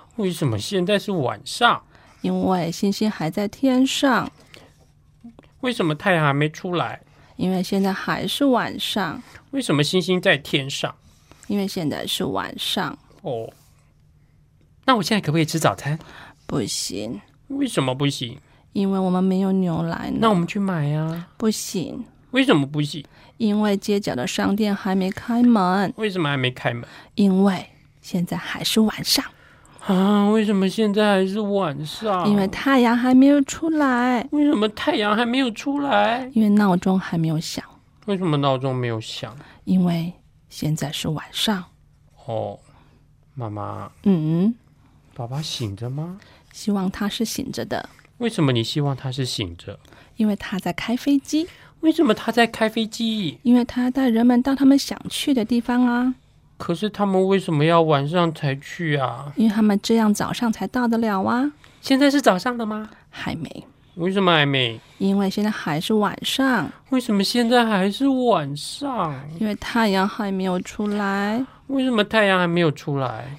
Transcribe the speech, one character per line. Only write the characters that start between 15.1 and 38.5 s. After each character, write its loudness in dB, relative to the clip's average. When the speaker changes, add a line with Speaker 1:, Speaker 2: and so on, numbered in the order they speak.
Speaker 1:
在 0
可 -4
不 0
可 2
以 2
吃 -4
早 2
餐？ -6
Speaker 2:
不 -4
行。 -8
Speaker 1:
为 -4
什 -2
么 0
不 0
行？ -6
Speaker 2:
因 0
为 0
我 0
们 0
没 2
有 0
牛 0
奶 -6
呢。 -4
Speaker 1:
那 4
我 4
们 0
去 -6
买 -2
啊。 -4
Speaker 2:
不 0
行。 -6
Speaker 1:
为 2
什 6
么 2
不 -4
行？ -6
Speaker 2:
因 0
为 2
街 -2
角 -4
的 -4
商 0
店 0
还 -2
没 0
开 0
门。 4
Speaker 1:
为 -4
什 -4
么 0
还 0
没 0
开 -4
门？ -8
Speaker 2:
因 4
为 0
现 -4
在 -6
还 -8
是 0
晚 -2
上。 0
Speaker 1:
啊， 4
为 4
什 2
么 2
现 0
在 4
还 4
是 -4
晚 -2
上？ -2
Speaker 2:
因 4
为 2
太 2
阳 4
还 4
没 10
有 6
出 -4
来。 2
Speaker 1:
为 2
什 4
么 2
太 -2
阳 2
还 2
没 0
有 2
出 -4
来？ 2
Speaker 2:
因 4
为 6
闹 6
钟 2
还 -4
没 0
有 0
响。 -8
Speaker 1:
为 -2
什 -4
么 2
闹 2